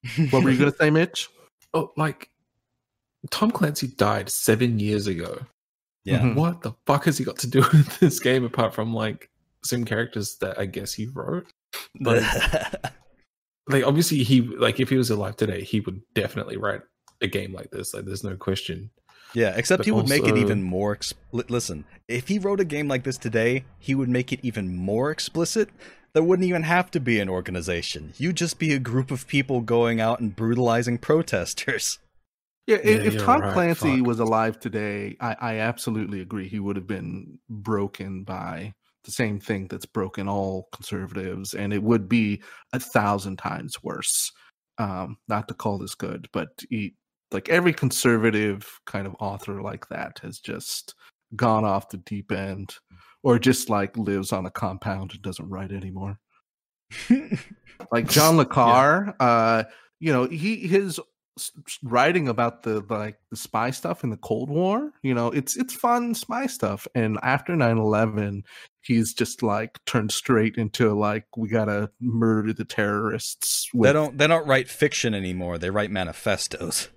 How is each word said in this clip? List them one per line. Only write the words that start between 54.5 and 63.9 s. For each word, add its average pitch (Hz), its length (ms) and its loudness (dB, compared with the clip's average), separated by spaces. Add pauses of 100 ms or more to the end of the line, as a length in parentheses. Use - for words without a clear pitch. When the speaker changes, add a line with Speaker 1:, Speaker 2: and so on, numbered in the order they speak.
Speaker 1:
compound 95 600 -6
and 95 100 -18
doesn't 95 280 -10
write 95 240 -8
anymore. 98 440 -8 (920)
Speaker 3:
<laughs> 240 40 8 (800)
Speaker 1:
Like 117 160 2
John 160 300 6
le 143 60 6
Speaker 2:
Yeah. - 100 0
Speaker 1:
Carre, 139 680 6
uh, 113 440 4 (360)
you 160 140 2
know, 127 120 4
he, 170 300 -4 (120)
his 190 320 2 (380)
s-, - 140 -10 (160)
s-, - 160 -12
writing 139 440 2
about 117 360 0
the, 107 260 -2
like, 107 280 -6 (120)
the 110 60 -10
spy 117 360 -4
stuff - 320 -6